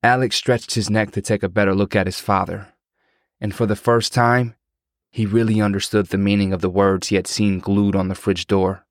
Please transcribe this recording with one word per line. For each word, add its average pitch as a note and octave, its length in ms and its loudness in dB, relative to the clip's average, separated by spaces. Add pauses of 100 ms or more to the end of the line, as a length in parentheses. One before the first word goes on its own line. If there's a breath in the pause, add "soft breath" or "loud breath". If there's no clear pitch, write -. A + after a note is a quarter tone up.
Alex B2+ 340 2
stretched - 380 -2
his G#2+ 160 -2
neck G#2+ 220 0
to G2 100 -6
take G#2+ 200 -2
a G2 60 -4
better G2 260 0
look G2+ 220 0
at F#2 100 0
his F#2 140 -8
father, F#2+ 540 -4 (640)
and G#2+ 140 -6
for A#2+ 100 -2
the G#2 120 0
first A#2 360 0
time, A#2+ 420 2 (560)
he A2 140 -2
really A2 380 2
understood G2+ 440 0
the - 120 -2
meaning G2+ 340 2
of F#2 80 -4
the F#2+ 80 0
words F#2+ 400 2
he G2+ 80 0
had F2+ 100 0
seen G2+ 320 0
glued G2+ 380 2
on F#2+ 120 0
the F#2+ 60 -4
fridge - 320 -4
door. F#2+ 440 0